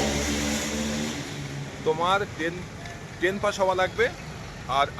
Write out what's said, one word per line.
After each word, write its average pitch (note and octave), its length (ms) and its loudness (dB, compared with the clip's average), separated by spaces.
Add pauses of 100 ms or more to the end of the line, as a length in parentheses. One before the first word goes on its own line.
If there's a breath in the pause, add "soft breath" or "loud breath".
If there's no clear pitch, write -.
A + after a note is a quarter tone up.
(1900)
তোমার E3+ 340 4 (180)
টেন, E3 180 0 (640)
টেন F#3 240 4
পাস G3+ 180 2
হওয়া F#3 200 6
লাগবে। F#3 240 4 (720)
আর C#3+ 100 6 (120)